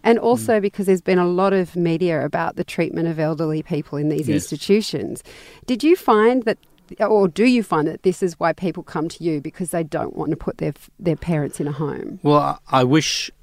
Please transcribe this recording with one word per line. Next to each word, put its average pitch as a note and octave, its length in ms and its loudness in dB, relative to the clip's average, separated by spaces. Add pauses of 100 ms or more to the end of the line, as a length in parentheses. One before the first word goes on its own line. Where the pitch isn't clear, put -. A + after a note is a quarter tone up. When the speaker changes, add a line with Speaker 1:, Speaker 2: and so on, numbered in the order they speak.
Speaker 1:
and A#3 160 4
also A3+ 380 2
Speaker 2:
Mm. G3 40 0
Speaker 1:
because G3 240 -2
there's F#3 140 4
been F#3 180 2
a F3+ 80 2
lot F#3 260 2
of F#3 220 -2
media E3+ 500 0
about E3 300 -4
the F3 80 -6
treatment E3 460 -4
of D#3+ 100 -4
elderly D#3 440 -2
people D3 360 -6
in D3 100 -2
these D3+ 200 -2
Speaker 2:
Yes. D3 140 0
Speaker 1:
institutions. - 840 -2 (420)
Did B3 160 -2
you E4 140 6
find A3+ 480 4
that, A3 140 0 (420)
or G#3 260 4
do F#3 180 2
you B3 200 4
find D#3 240 0
that - 160 -8
this F#3 180 0
is F3 160 -4
why E3 140 0
people F3 320 -6
come D#3+ 240 -4
to - 160 -12
you, D#3 160 -2
because D#3 300 -8
they E3+ 120 -2
don't - 320 -6
want D#3 160 -4
to D#3 60 -2
put - 220 -8
their, D3+ 160 -4 (260)
their D#3+ 160 -2
parents D#3 420 -4
in D3 80 -4
a C#3+ 60 -4
home? C#3+ 500 -8
Speaker 2:
Well, D3 380 2 (100)
I, C3+ 100 4
I B2+ 40 4
wish - 480 0 (100)